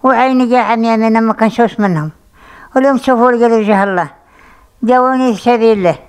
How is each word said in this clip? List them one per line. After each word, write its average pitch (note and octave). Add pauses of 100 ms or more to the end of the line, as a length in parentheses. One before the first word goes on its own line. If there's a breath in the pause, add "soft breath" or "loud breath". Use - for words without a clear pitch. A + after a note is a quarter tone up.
وعيني B3+
جا B3
عميانة A3+
ما A3+
كنشوفش A3+
منهم. D#3+ (640 loud breath)
واليوم C4+
شوفوا B3
لي A#3
قالوا: A#3
"وجه G#3
الله". F3+ (760 soft breath)
جاوني B3+
سبيل A3+
الله. F3 (140)